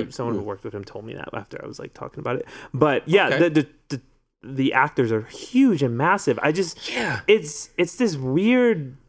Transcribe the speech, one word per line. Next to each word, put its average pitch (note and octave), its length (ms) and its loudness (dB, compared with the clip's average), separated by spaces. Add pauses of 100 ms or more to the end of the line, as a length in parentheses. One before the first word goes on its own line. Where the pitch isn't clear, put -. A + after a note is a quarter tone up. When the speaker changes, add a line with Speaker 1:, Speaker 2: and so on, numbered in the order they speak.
Speaker 1:
either. - 100 -8
Speaker 2:
someone A#2 240 -6
who G#2 60 -6
Speaker 1:
Hmm. G2+ 60 -10
Speaker 2:
worked G2 160 -10
with G#2 120 -12
him G2+ 80 -10
told G#2+ 220 -16
me A2+ 100 -14
that - 180 -12
after - 300 -12
I - 40 -12
was, - 120 -14
like, - 140 -16
talking - 260 -14
about B2 180 -4
it. - 80 -8 (280)
But C3+ 340 2
yeah, F3 200 4
Speaker 1:
Okay. C3+ 100 2
Speaker 2:
the, E3+ 120 6
the, D3+ 180 2 (220)
the, C3+ 120 -8 (400)
the C3+ 320 -2
actors C3 380 2
are A2 120 -2
huge A#3 600 2
and A#2+ 140 0
massive. D3+ 440 2
I D3 120 2
just F3 360 -6
Speaker 1:
Yeah. F3+ 380 -4
Speaker 2:
it's, F3 500 0
it's F3 200 0
this G#3+ 180 2
weird E3 800 2 (140)